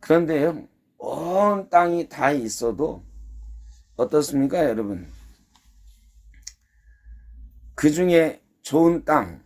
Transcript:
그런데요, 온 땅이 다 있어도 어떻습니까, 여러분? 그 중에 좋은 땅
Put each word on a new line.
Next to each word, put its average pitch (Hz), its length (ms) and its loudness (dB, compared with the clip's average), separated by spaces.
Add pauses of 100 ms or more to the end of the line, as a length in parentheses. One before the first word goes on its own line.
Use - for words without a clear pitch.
그런데요, 160 640 0 (320)
온 190 680 -2
땅이 175 400 2
다 139 240 0
있어도 117 720 -4 (920)
어떻습니까, 139 680 0
여러분? 101 460 -4 (2750)
그 151 160 2
중에 165 520 2 (200)
좋은 165 420 2
땅 110 420 -2